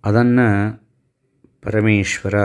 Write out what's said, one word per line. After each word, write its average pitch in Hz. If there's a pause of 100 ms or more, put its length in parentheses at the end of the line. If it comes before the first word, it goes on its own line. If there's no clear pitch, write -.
ಅದನ್ನು 110 (800)
ಪರಮೇಶ್ವರ 104